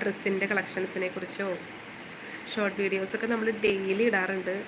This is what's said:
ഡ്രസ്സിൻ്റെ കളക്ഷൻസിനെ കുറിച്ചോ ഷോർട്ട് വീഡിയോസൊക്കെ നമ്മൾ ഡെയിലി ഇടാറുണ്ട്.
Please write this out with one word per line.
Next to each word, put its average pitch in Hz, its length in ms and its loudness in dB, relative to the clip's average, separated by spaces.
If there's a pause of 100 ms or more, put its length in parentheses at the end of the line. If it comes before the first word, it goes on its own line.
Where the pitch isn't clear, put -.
ഡ്രസ്സിൻ്റെ 196 500 2
കളക്ഷൻസിനെ 185 640 0
കുറിച്ചോ 190 320 -4 (1040)
ഷോർട്ട് 202 280 0
വീഡിയോസൊക്കെ 190 500 0
നമ്മൾ 226 180 2 (140)
ഡെയിലി 196 460 4
ഇടാറുണ്ട്. 190 420 2 (180)